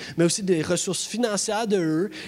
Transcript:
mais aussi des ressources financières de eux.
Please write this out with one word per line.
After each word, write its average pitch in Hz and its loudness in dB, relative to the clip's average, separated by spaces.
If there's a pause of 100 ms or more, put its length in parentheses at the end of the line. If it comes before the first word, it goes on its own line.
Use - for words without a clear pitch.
(180)
mais 165 6
aussi 175 2
des 180 2
ressources 175 -2
financières 220 -2
de 202 2
eux. 165 2 (180)